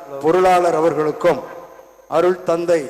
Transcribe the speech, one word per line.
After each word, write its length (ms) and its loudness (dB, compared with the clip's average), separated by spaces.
பொருளாளர் 580 2
அவர்களுக்கும், 600 0
அருட்தந்தை 720 0